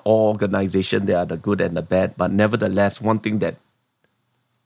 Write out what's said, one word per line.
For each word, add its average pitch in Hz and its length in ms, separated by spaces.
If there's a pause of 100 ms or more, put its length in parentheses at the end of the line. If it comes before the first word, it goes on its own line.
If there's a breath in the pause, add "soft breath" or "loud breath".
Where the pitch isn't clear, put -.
all 110 240
organization, 98 800
there 95 100
are 87 80
the 85 120
good 101 220
and 85 160
the 82 60
bad, 92 360
but 90 120
nevertheless, 101 720
one 110 160
thing 107 220
that 85 160 (1120)